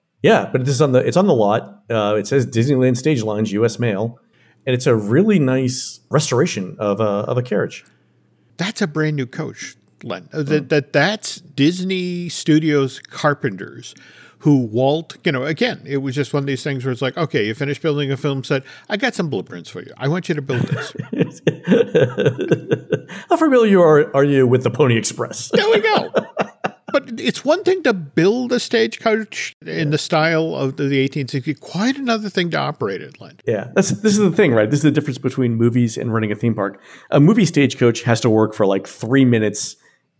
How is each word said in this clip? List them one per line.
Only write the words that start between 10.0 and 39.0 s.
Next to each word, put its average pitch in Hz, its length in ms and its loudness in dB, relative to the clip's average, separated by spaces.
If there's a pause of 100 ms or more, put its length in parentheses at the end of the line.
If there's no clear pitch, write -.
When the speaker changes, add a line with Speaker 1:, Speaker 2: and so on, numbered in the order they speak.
Speaker 2:
Len. 92 300 -10
Uh, 156 100 -4
that, 147 220 0
Speaker 1:
Mm. 123 60 -10
Speaker 2:
that, 147 220 0
that's 185 440 0
Disney 180 920 -2
Studios 151 680 0
carpenters - 960 -6 (460)
who 147 180 4
Walt, 131 680 -2
you 170 80 0
know, 131 120 -4
again, 165 420 -2
it 139 120 -4
was 135 160 -6
just 143 200 -4
one 143 80 -2
of 139 40 -6
these 135 160 -4
things 135 220 -6
where 131 80 -2
it's 120 100 -8
like, 127 140 -4
"Okay, 139 300 -2
you 110 80 -2
finished 139 260 -6
building 143 320 -2
a 135 40 -4
film 135 280 -4
set. 135 200 -2 (240)
I 214 80 -4
got 226 180 -2
some 170 160 -4
blueprints 90 400 -8
for 90 100 -12
you. - 160 -16
I 131 120 -4
want 175 200 -2
you 175 60 0
to 147 80 -4
build 135 200 -2
this." - 300 -6 (720)
Speaker 1:
<laughs> - 1600 0
How 349 60 2
familiar 233 440 6
are, 151 340 6
are 139 100 4
you 139 220 4
with 123 160 4
the 120 80 0
Pony 123 260 4
Express? - 580 -6
Speaker 2:
There 403 140 2
we 440 120 4
go. 427 300 0 (840)
But 262 280 -4
it's - 240 -4
one 339 200 0
thing 370 180 0
to 262 100 2
build 196 600 0
a 247 80 0
stagecoach 226 920 -2 (120)
in 160 240 -4
the 151 80 2
style 160 560 0
of 135 220 -4
the, 143 80 -4
the 139 140 0
eighteen 135 300 -2
sixties. 139 300 -6
Quite 240 380 -2
another 226 340 -4
thing 175 200 -2
to 160 80 -2
operate 123 440 -6
it, - 180 -20
Len. - 260 -20
Speaker 1:
Yeah, 113 280 -2
that's, 196 160 0
this 208 220 0
is - 60 2
the 202 120 2
thing, 170 220 4
right? 110 180 4
This 143 100 2
is 147 40 2
the 151 80 4
difference 131 260 -2
between 123 380 -2
movies 117 420 2
and 120 160 -4
running 110 180 -2
a 104 40 -8
theme 117 180 -2
park. 101 260 -4 (300)
A 156 100 4
movie 202 260 6
stagecoach 127 560 2
has 113 180 2
to 123 100 2
work 110 240 2
for, 107 120 0
like, 98 200 0
three 131 380 2